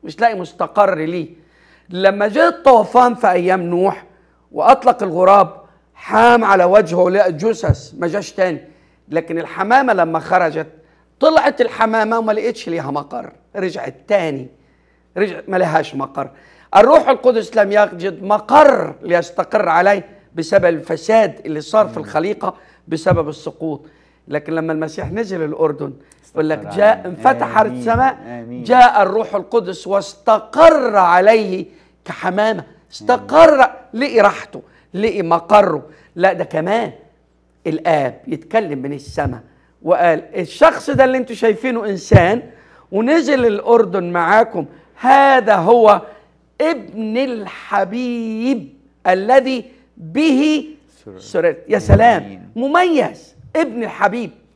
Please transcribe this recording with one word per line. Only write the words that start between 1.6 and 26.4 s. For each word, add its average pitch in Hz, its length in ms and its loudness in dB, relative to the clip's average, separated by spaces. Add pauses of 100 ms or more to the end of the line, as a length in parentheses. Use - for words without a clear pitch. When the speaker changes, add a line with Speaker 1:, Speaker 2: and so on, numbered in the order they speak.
Speaker 1:
لما 196 380 0
جه 311 200 0
الطوفان 247 640 4
في 202 160 0
أيام 180 320 0
نوح 175 420 -4 (480)
وأطلق 240 500 2
الغراب، 185 580 2 (340)
حام 233 500 2
على 196 200 4
وجهه، 180 460 2
لقى 185 220 2
جثث، 180 680 -4
ما 175 80 -4
جاش 170 260 -6
تاني. 180 280 -2 (480)
لكن 165 300 -6
الحمامة 226 540 0
لما 165 260 0
خرجت، 160 480 -2 (540)
طلعت 302 400 2
الحمامة 226 580 -2
وما 220 140 -4
لقيتش 220 360 -6
ليها 160 220 -8
مقر، 143 420 -10 (240)
رجعت 156 380 -8 (140)
تاني، 151 400 -4 (680)
رجعت 180 320 -6
ما 185 80 -4
لهاش 160 380 -2
مقر. 135 360 -8 (460)
الروح 262 320 6
القدس 240 480 0
لم 202 160 0
يجد 190 500 -2
مقر 208 800 2
ليستقر 175 680 -2
عليه 180 400 0 (260)
بسبب 180 300 0
الفساد 170 840 0
اللي 151 140 -8
صار 214 280 0
في - 100 -12
Speaker 2:
مم. 151 60 -12
Speaker 1:
الخليقة 180 500 -6 (340)
بسبب 160 400 -2
السقوط. 151 580 -12 (420)
لكن 147 260 -8
لما 160 180 -4
المسيح 156 400 -8
نزل 190 320 -8
الأردن، 147 480 -6 (420)
يقول 156 160 -4